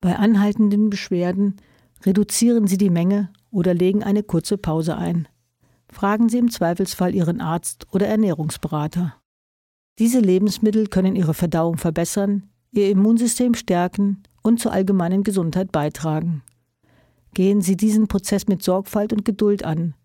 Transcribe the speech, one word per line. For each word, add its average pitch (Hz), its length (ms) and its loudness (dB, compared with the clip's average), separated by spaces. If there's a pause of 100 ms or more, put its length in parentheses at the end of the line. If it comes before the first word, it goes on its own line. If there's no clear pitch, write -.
Bei 175 160 0
anhaltenden 208 720 2
Beschwerden 190 640 -2 (500)
reduzieren 208 640 2
Sie 190 120 0
die 196 120 2
Menge 180 400 0 (220)
oder 180 220 0
legen 185 300 2
eine 202 180 0
kurze 196 340 -2
Pause 160 400 -4
ein. 170 320 -4 (600)
Fragen 214 400 0
Sie 226 100 0
im 240 120 2
Zweifelsfall 180 640 -2
Ihren 175 260 0
Arzt - 520 -6
oder 196 140 0
Ernährungsberater. 160 1080 -2 (840)
Diese 233 220 2
Lebensmittel 208 680 2
können 190 300 0
Ihre 160 180 0
Verdauung 170 420 0
verbessern, 190 720 -2 (220)
Ihr 202 180 2
Immunsystem 226 680 2
stärken 190 680 -2 (200)
und 226 180 2
zur - 120 -2
allgemeinen 190 520 0
Gesundheit 185 480 -2
beitragen. 156 680 -4 (920)
Gehen 196 260 2
Sie 185 160 0
diesen 214 300 2
Prozess 196 400 -2
mit 190 160 0
Sorgfalt 196 500 -2
und 208 120 -2
Geduld 202 400 0
an 160 300 -4 (100)